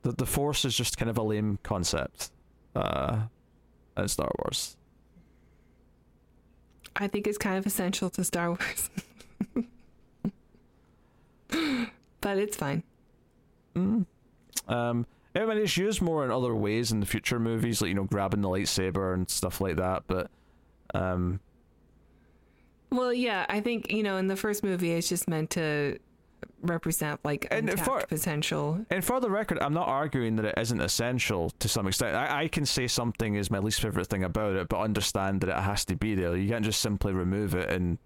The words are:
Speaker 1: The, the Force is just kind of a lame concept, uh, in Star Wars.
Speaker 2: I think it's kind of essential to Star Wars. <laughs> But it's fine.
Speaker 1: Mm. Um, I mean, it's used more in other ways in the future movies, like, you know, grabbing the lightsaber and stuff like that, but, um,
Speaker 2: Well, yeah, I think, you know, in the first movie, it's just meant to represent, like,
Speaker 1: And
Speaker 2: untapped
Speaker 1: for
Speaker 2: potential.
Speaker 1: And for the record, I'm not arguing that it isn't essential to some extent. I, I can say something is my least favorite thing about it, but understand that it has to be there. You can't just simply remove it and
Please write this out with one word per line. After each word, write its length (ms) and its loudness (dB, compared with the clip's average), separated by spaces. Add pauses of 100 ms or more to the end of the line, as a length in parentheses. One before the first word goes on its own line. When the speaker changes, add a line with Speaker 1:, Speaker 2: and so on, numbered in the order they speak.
Speaker 1:
The, 100 0
the 140 0
Force 380 0
is 120 0
just 220 -2
kind 120 0
of 80 0
a 40 2
lame 400 2
concept, 680 -2 (440)
uh, 460 0 (760)
in 120 -2
Star 300 -2
Wars. 380 -4 (2250)
Speaker 2:
I 120 -2
think 180 -2
it's 120 0
kind 180 0
of 100 0
essential 440 0
to 140 -2
Star 260 0
Wars. 400 -4 (640)
<laughs> 100 -2 (2500)
But 180 0
it's 180 0
fine. 280 -2 (880)
Speaker 1:
Mm. 320 2 (640)
Um, 380 0 (280)
I 100 0
mean, 140 0
it's 180 0
used 240 0
more 240 2
in 60 0
other 240 2
ways 380 2
in 80 0
the 60 0
future 340 0
movies, 420 0
like, 60 2
you 60 0
know, 100 0
grabbing 380 0
the 60 0
lightsaber 640 0
and 160 0
stuff 320 -2
like 160 0
that, 300 0
but, 240 -2 (640)
um, 460 0 (1500)
Speaker 2:
Well, 220 2
yeah, 360 0
I 120 0
think, 300 -2
you 140 2
know, 140 0
in 100 2
the 80 0
first 260 -2
movie, 300 2
it's 160 0
just 180 0
meant 240 0
to 480 0 (640)
represent, 640 -2
like, 260 -2
Speaker 1:
And 180 2
Speaker 2:
untapped 200 0
Speaker 1:
for 180 0
Speaker 2:
potential. 840 0
Speaker 1:
And 160 0
for 140 2
the 100 0
record, 320 0
I'm 140 2
not 140 2
arguing 480 2
that 80 2
it 140 0
isn't 220 0
essential 800 0
to 100 0
some 200 2
extent. 260 0
I, 300 0
I 40 0
can 180 0
say 200 0
something 480 0
is 160 0
my 80 2
least 220 0
favorite 260 0
thing 160 0
about 320 0
it, 140 0
but 100 0
understand 640 0
that 100 0
it 100 0
has 260 0
to 100 -2
be 180 0
there. 220 2
You 120 2
can't 160 0
just 160 0
simply 320 0
remove 440 0
it 120 -2
and 380 0